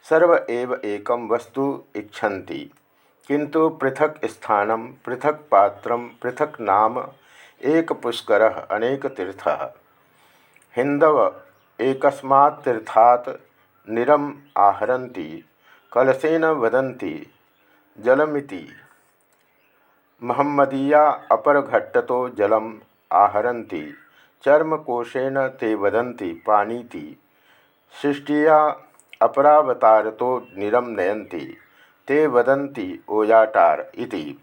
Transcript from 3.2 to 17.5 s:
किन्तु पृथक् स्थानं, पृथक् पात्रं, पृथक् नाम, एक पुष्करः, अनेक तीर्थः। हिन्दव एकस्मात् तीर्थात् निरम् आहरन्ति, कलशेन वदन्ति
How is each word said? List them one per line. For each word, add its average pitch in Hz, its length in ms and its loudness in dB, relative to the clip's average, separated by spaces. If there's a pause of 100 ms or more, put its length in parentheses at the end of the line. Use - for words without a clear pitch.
किन्तु 147 420 0
पृथक् 151 560 -2
स्थानं, 110 640 -2
पृथक् 131 640 -6
पात्रं, 117 560 2
पृथक् 127 540 -8
नाम, 107 460 0 (560)
एक 160 280 0
पुष्करः, 113 580 0
अनेक 120 560 -6
तीर्थः। 92 680 -6 (1040)
हिन्दव 143 600 2 (440)
एकस्मात् 139 840 0
तीर्थात् 120 680 2 (600)
निरम् 139 440 0 (240)
आहरन्ति, 98 880 -2 (480)
कलशेन 135 520 2
वदन्ति 120 880 -4 (680)